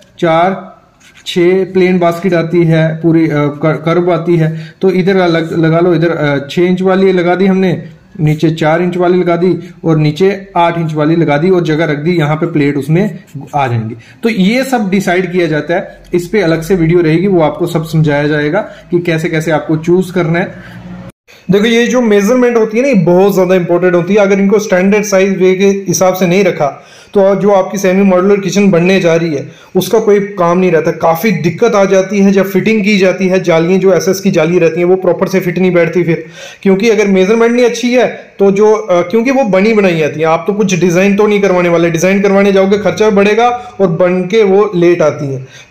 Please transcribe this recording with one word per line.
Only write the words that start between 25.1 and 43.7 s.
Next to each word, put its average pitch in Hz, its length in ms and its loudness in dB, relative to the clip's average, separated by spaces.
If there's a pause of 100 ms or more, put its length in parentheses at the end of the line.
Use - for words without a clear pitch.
वे 185 180 2
के 190 100 0
हिसाब 190 480 0
से 185 140 -2
नहीं 185 160 2
रखा, 151 420 -2 (280)
तो 196 220 2
जो 190 160 0
आपकी 190 260 0
सेमी 190 260 0
मॉड्यूलर 196 360 2
किचन 196 320 0
बनने 180 280 2
जा 165 160 2
रही 165 200 -2
है, 131 120 -8 (280)
उसका 185 240 0
कोई 208 200 2
काम 185 380 -2
नहीं 185 140 0
रहता। 160 200 0
काफ़ी 165 400 -2
दिक्कत 175 440 -2
आ 196 100 4
जाती 190 340 0
है 196 120 4
जब 196 140 2
fitting 202 380 0
की 208 140 0
जाती 185 300 0
है, 180 160 0
जालियाँ 170 360 0
जो 185 140 2
एसएस 175 260 0
की 196 120 -2
जाली 165 280 0
रहती 165 200 0
हैं, 175 80 0
वो 185 80 4
proper 185 320 -2
से 190 120 -2
fit 180 200 -4
नहीं 185 120 2
बैठती 170 320 0
फिर, 160 220 -2 (380)
क्योंकि 190 260 2
अगर 208 180 2
measurement 220 460 2
नहीं 247 120 2
अच्छी 240 280 -2
है, 233 140 2 (320)
तो 196 120 4
जो, 214 220 4
अ, 180 360 -2
क्योंकि 233 220 0
वो 269 120 2
बनी 202 300 2
बनाई 185 280 0
आती 143 180 -4
है, 156 60 0
आप 165 220 0
तो 202 60 -2
कुछ 190 260 -2
design 185 360 2
तो 208 120 2
नहीं 208 140 0
करवाने 180 280 0
वाले, 170 200 2
Design 185 320 0
करवाने 196 300 2
जाओगे, 196 260 2
खर्चा 202 320 0
बढ़ेगा 208 400 2
और 214 380 -4